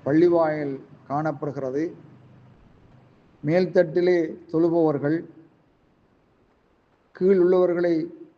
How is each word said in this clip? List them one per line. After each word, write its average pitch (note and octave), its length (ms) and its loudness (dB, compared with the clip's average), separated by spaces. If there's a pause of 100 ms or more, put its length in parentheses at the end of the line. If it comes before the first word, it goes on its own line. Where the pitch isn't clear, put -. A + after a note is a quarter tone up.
பள்ளிவாயல் D#3 760 0 (280)
காணப்படுகிறது. C#3+ 880 -6 (1500)
மேல்தட்டிலே F3 880 0 (160)
தொழுபவர்கள் D#3+ 760 0 (1900)
கீழ் F#3+ 260 2
உள்ளவர்களை F3 680 2 (300)